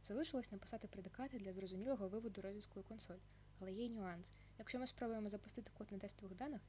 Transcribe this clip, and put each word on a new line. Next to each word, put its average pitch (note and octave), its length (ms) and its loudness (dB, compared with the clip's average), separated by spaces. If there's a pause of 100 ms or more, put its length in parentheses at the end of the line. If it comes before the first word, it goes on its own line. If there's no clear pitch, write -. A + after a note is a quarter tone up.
Залишилось B3+ 480 4
написати G#3 360 -2
предикати B3 500 -2
для F#3+ 160 0
зрозумілого F#3+ 540 4
виводу G#3 340 0
розв'язку G3+ 380 -2
у F#3+ 40 -6
консоль. G#3 340 -4 (420)
Але F#3+ 140 -2
є A3+ 160 2
нюанс. F#3 440 0 (240)
Якщо A#3 220 0
ми B3+ 80 6
спробуємо A3+ 420 4
запустити G#3 480 -2
код G#3 140 -4
на G3+ 60 0
тестових G3 380 -2
даних, B3 340 0